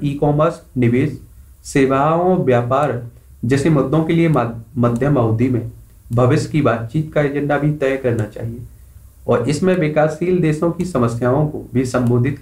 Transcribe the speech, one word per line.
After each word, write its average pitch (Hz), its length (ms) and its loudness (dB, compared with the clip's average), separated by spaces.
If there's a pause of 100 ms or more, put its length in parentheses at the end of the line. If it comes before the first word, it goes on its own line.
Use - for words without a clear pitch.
ई-कॉमर्स, 151 580 0 (140)
निवेश, 123 460 0 (420)
सेवाओं, 151 800 2
व्यापार 123 600 0 (400)
जैसे 139 260 2
मुद्दों 143 340 2
के 165 80 -2
लिए 165 160 2
मा-, 117 300 0 (200)
मध्यम 123 380 2
अवधि 113 320 2
में 113 240 -4 (400)
भविष्य 127 360 2
की 151 140 0
बातचीत 117 500 -2
का 151 100 0
एजेंडा 147 360 -2
भी 151 140 0
तय 135 240 -2
करना 110 280 -2
चाहिए 117 380 -10 (640)
और 120 200 0
इसमें 185 280 2
विकासशील 156 640 0
देशों 156 300 0
की 175 140 -6
समस्याओं 123 640 0
को 110 260 -10
भी 127 100 2
संबोधित 123 580 0